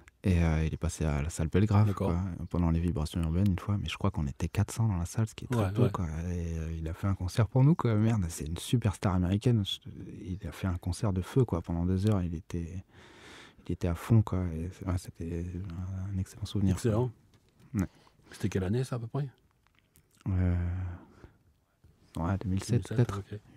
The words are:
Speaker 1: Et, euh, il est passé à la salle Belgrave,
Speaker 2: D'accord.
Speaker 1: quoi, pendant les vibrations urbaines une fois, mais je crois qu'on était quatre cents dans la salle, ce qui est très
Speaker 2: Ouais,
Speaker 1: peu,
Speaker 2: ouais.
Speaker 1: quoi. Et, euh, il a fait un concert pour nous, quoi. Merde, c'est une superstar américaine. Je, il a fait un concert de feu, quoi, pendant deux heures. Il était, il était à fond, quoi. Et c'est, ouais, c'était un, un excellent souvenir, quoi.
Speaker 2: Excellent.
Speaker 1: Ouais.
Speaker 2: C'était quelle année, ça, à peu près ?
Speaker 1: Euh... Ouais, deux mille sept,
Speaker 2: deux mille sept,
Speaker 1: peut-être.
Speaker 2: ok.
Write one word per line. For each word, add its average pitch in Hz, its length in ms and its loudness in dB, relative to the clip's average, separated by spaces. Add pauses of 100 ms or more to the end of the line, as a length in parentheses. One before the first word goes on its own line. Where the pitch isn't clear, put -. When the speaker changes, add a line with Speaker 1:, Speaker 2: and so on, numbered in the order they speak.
(260)
Speaker 1:
Et, 90 160 6
euh, 80 240 4
il 73 80 0
est - 40 -6
passé - 260 -2
à 73 180 2
la 78 80 -2
salle 82 200 -2
Belgrave, 104 380 6
Speaker 2:
D'accord. 95 240 0
Speaker 1:
quoi, 87 380 -2
pendant 87 220 2
les 82 80 4
vibrations 82 420 0
urbaines 85 300 2
une 87 80 2
fois, 101 180 -2
mais 82 120 -4
je - 80 -6
crois 98 120 0
qu'on 78 160 -2
était 69 220 -4
quatre - 240 0
cents 113 160 0
dans 101 80 0
la 87 100 0
salle, 110 220 -2
ce - 80 -12
qui - 80 -12
est - 60 -12
très 117 160 0
Speaker 2:
Ouais, 95 80 -2
Speaker 1:
peu, 120 100 4
Speaker 2:
ouais. 123 80 4
Speaker 1:
quoi. 95 140 -2 (240)
Et, 85 280 -4
euh, 80 200 -4
il 80 100 -6
a 80 60 -4
fait - 140 -4
un 98 60 2
concert 92 360 0
pour 131 160 4
nous, 160 100 8
quoi. 113 200 0
Merde, 107 340 2
c'est 78 160 -8
une 80 100 -4
superstar 101 600 0
américaine. 98 500 2
Je, - 140 -4 (460)
il 92 220 -6
a 82 60 -8
fait - 140 -4
un 87 100 0
concert 92 340 -2
de 92 100 0
feu, - 220 2
quoi, 85 180 0
pendant 87 240 -2
deux 95 240 2
heures. 101 120 2
Il 87 140 -4
était, 87 500 -8 (840)
il - 60 -4
était 90 160 -2
à 82 60 0
fond, 110 260 6
quoi. 92 240 0 (100)
Et 82 160 -4
c'est, - 160 -10
ouais, 92 100 0
c'était 85 480 -6 (640)
un, 101 40 -6
un 95 40 -2
excellent - 280 -6
souvenir, 98 300 4
quoi. - 40 -6
Speaker 2:
Excellent. 120 320 2 (640)
Speaker 1:
Ouais. 98 140 0 (440)
Speaker 2:
C'était - 160 -6
quelle 92 160 0
année, 117 220 0
ça, 127 100 -6
à 117 40 -4
peu 117 80 -8
près ? 139 200 -4 (1000)
Speaker 1:
Euh... 92 260 2 (1600)
Ouais, 87 200 0
deux 92 120 -4
mille 95 140 0
sept, - 60 -10
Speaker 2:
deux 110 80 2
mille 92 100 -2
sept, 107 80 -6
Speaker 1:
peut-être. 110 240 2
Speaker 2:
ok. 104 200 -10 (180)